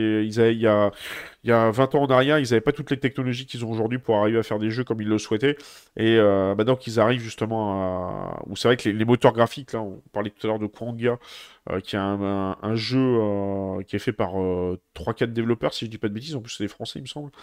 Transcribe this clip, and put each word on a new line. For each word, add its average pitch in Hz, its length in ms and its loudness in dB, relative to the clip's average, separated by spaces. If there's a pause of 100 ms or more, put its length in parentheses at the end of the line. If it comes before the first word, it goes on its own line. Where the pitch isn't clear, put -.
(240)
ils 110 160 -2
avaient, 113 140 6
il 113 60 -4
y 113 60 4
a, 104 240 4 (540)
il 120 60 2
y - 20 4
a 113 180 6
vingt 131 240 2
ans 143 100 2
en 131 60 0
arrière, 135 280 6
ils 120 160 2
avaient 110 80 4
pas 147 100 2
toutes 143 180 -10
les 135 80 0
technologies 127 460 -4
qu'ils 123 220 -12
ont 110 40 -6
aujourd'hui 113 280 -2
pour 113 180 0
arriver 110 220 2
à 113 40 4
faire 110 160 -4
des 107 120 0
jeux 123 140 -2
comme 110 180 -4
ils 104 60 -2
le 107 100 4
souhaitaient, 135 400 0 (400)
et, 113 180 4
euh, 98 380 4
maintenant 110 220 2
qu'ils 113 220 -4
arrivent 117 220 4
justement 110 540 -4
à, 92 720 -6
où 98 100 -10
c'est - 120 0
vrai 123 100 4
que - 100 -4
les, 104 60 2
les 110 100 0
moteurs 120 300 4
graphiques, 120 400 -2
là, 113 80 -4
on 98 200 -12 (100)
parlait 104 180 -4
tout - 160 -8
à - 20 0
l'heure 110 100 0
de 107 80 -4
Kwanga, 117 520 -4 (520)
euh, 92 100 -2
qui - 140 -8
est 104 40 -2
un, 98 240 0
un, 98 400 -2
un 107 120 -2
jeu, 123 460 2
euh, 98 640 -2
qui 98 140 -6
est - 20 -4
fait 110 160 -4
par, 95 260 -2
euh, 90 400 -2 (140)
trois, - 180 -6
quatre 117 220 -4
développeurs, 117 400 -2
si - 100 -8
je 113 60 -10
dis 110 80 -14
pas 110 100 -4
de 104 60 -6
bêtises, 143 220 -10
en 117 40 -8
plus 113 160 -14
c'est - 80 -6
des 98 60 -6
Français, - 300 -12
il - 20 -12
me 131 40 -16
semble, 147 260 -14 (100)